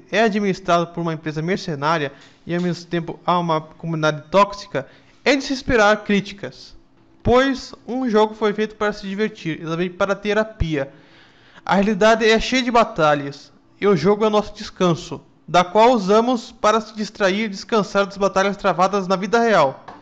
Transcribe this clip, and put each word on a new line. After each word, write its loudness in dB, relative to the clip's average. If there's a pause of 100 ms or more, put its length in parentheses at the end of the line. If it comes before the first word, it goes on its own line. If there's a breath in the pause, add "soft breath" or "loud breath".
é 0
administrado 0
por -10
uma -4
empresa -6
mercenária -2 (340 loud breath)
e -4
ao -2
mesmo -4
tempo -6
há 2
uma -2
comunidade -4
tóxica, 0 (380 soft breath)
é 2
de -2
se -8
esperar 2
críticas. -6 (520)
Pois 2 (140)
um -4
jogo 2
foi -2
feito -6
para -2
se -14
divertir -6
e -12
também -4
para -2
terapia. -4 (720 soft breath)
A 0
realidade 4
é 4
cheia 0
de -4
batalhas, 0 (280)
e -2
o 6
jogo 2
é 2
o 2
nosso 0
descanso, -4 (280)
da 4
qual 4
usamos 2
para 2
se -12
distrair -2
e -8
descansar -2
das -16
batalhas 0
travadas 0
na 0
vida 0
real. 2 (180)